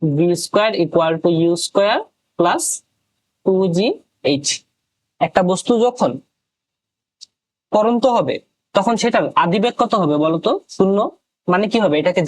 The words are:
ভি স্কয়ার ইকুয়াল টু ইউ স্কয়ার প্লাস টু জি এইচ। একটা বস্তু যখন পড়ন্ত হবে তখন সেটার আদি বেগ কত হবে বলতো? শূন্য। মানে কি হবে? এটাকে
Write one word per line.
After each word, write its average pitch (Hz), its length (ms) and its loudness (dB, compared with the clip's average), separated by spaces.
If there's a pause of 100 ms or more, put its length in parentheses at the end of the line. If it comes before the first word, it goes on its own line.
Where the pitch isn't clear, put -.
ভি 156 260 0 (160)
স্কয়ার 214 280 0 (140)
ইকুয়াল 160 280 0 (100)
টু 180 60 2 (120)
ইউ 170 100 2 (160)
স্কয়ার 208 300 0 (420)
প্লাস 208 240 0 (840)
টু 190 100 2 (200)
জি 202 120 0 (440)
এইচ। 143 140 -4 (760)
একটা 190 200 0 (100)
বস্তু 185 200 -2 (140)
যখন 240 260 0 (1600)
পড়ন্ত 220 320 2 (140)
হবে 131 180 -2 (400)
তখন 202 260 2
সেটার 226 240 0 (180)
আদি 180 200 0
বেগ 240 180 -2
কত 240 200 -2
হবে 151 140 0 (100)
বলতো? 165 240 -2 (260)
শূন্য। 196 220 2 (540)
মানে 190 200 0
কি 240 120 2
হবে? 156 180 2
এটাকে 180 260 0